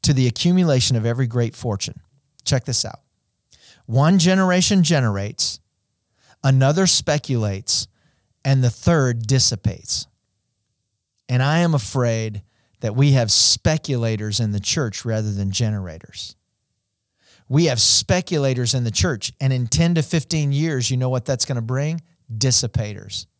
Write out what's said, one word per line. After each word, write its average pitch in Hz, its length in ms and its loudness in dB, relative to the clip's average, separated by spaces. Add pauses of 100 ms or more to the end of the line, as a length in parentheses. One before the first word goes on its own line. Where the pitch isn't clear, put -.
to - 100 2
the 131 160 4
accumulation 156 680 2
of 110 80 -2
every 120 220 0
great 120 280 -2
fortune. - 460 -6 (420)
Check 131 220 0
this - 180 -2
out. - 160 -10 (880)
One 151 340 4
generation 185 640 4
generates, 113 800 -2 (800)
another 139 440 4
speculates, 117 1000 -2 (560)
and 135 180 2
the 120 80 2
third 127 560 0
dissipates. 104 840 -2 (1200)
And 127 120 2
I 151 180 2
am 170 140 2
afraid 113 680 -2 (380)
that 113 160 -2
we 139 160 6
have 117 180 2
speculators 117 1080 0
in 107 100 0
the 104 80 -2
church 117 460 -4
rather 110 260 -2
than 98 200 -2
generators. 95 840 -6 (1120)
We 156 180 4
have 123 140 0
speculators 139 960 0
in 127 100 0
the 117 80 -2
church, 139 480 -2
and 135 140 2
in 123 140 -2
ten 170 280 2
to 160 80 2
fifteen 151 480 -2
years, 139 400 0
you 127 60 0
know 127 120 0
what 127 140 -2
that's 127 220 -2
gonna 123 160 -4
bring? 143 400 -4 (280)
Dissipators. 110 960 -2 (140)